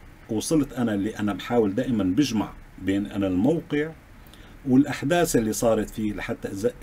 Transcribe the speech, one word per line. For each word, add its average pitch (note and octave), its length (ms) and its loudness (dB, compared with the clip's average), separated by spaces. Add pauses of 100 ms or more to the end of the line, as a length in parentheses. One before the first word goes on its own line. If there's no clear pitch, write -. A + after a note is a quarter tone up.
(300)
وصلت C3+ 440 0
أنا A2+ 200 0
اللي G#2 260 -2
أنا G#2 140 0
بحاول G#2+ 420 2
دائمًا A#2 280 0
بجمع G#2+ 500 0 (280)
بين G2 240 0
أنا G2 220 -2
الموقع D3 640 0 (760)
والأحداث C3+ 680 2
اللي A2 180 2
صارت G#2+ 360 2
فيه، G#2+ 240 -4
لحتى - 340 -8
إذا G2+ 360 -2